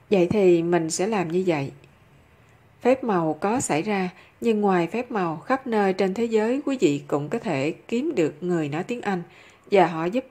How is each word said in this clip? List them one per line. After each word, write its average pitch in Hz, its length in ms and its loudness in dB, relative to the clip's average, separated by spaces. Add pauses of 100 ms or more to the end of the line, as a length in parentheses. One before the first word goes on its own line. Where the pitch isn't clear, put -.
Vậy 180 180 4
thì 185 360 4
mình 170 260 0
sẽ 180 180 -2
làm 190 240 -2
như 180 160 0
vậy. 143 240 0 (1120)
Phép 262 220 2
màu 175 300 0
có 208 260 -2
xảy 160 220 -2
ra, 190 280 -2 (320)
nhưng 226 200 0
ngoài 185 260 2
phép 233 240 -6
màu, 175 260 -2
khắp 262 300 -4
nơi 208 260 2
trên 190 200 0
thế 233 120 -2
giới 226 400 0
quý 269 140 -2
vị 143 280 2
cũng 147 220 -4
có 147 100 -4
thể 151 320 -2
kiếm 262 440 -4
được 160 260 0
người 170 280 -2
nói 151 140 -6
tiếng 240 180 -8
Anh 185 220 -4 (480)
và 185 160 6
họ 160 180 -4
giúp 233 260 -2